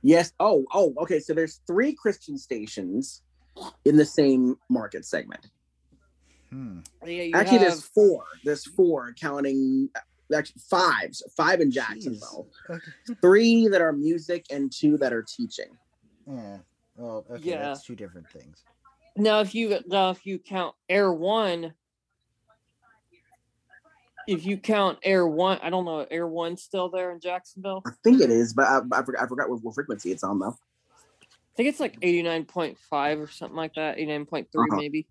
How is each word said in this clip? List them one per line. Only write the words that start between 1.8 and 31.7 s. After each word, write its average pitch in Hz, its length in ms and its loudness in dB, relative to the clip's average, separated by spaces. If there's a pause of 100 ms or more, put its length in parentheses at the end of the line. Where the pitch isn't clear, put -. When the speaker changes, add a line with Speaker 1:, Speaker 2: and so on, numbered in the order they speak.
Speaker 1:
Christian 196 440 -6
stations 107 840 -8 (640)
in 147 100 6
the 151 100 8
same 131 520 2 (120)
market 110 360 -4
segment. - 420 -8 (1000)
Speaker 2:
Hmm. 120 300 -14 (260)
Speaker 3:
Yeah, 170 180 -8
you 165 120 -6
Speaker 1:
Actually, 214 240 4
there's 180 160 6
Speaker 3:
have 151 100 -14
Speaker 1:
four. 196 400 4 (180)
There's 147 220 -4
four, 143 480 0
counting, 135 760 -2 (460)
actually, - 340 -4
five. 156 460 2
So - 100 -16 (120)
five 170 240 2
in 147 80 4
Speaker 2:
Jeez. 123 60 -2
Speaker 1:
Jacksonville. 110 720 -8 (200)
Speaker 2:
Okay. 170 220 -12 (300)
Speaker 1:
Three 226 480 8
that 185 120 4
are 160 120 2
music 160 560 -2
and 139 220 -4
two 151 260 2
that 131 160 0
are 113 100 -4
teaching. - 460 -10 (600)
Speaker 2:
Yeah. 208 280 -12 (400)
Well, 113 340 -12
okay, 156 200 -8
Speaker 3:
Yeah. 160 80 -8
Speaker 2:
that's 143 260 -10
two 120 100 -14
different 90 340 -18
things. - 340 -20 (520)
Speaker 3:
Now, 214 240 2
if 202 160 -2
you, 220 320 0
now, 185 220 2
if 185 160 -8
you 190 120 -8
count 185 380 -8 (140)
Air 190 240 2
One, 170 600 -2 (2500)
if 175 180 -2
you 196 120 -4
count 196 460 0
Air 185 240 4
One, 175 340 0
I 165 80 -6
don't 185 160 -2
know, 160 240 -6
Air 170 180 -4
One's 170 360 -6
still 180 260 -4
there 180 220 -6
in 175 80 -14
Jacksonville? 190 680 -8
Speaker 1:
I - 60 -10 (120)
think 247 180 8
it 131 80 6
is, 113 240 2
but 135 120 4
I, 131 140 4 (120)
I 127 120 0
forgot, 120 200 -4
I 120 40 -4
forgot 123 220 -4
what, 113 140 -6
what 110 120 -10
frequency 107 360 -6
it's 90 120 -6
on, 98 160 -4
though. 98 160 -6
Speaker 3:
I - 1000 -20
think 254 120 2
it's, - 100 -6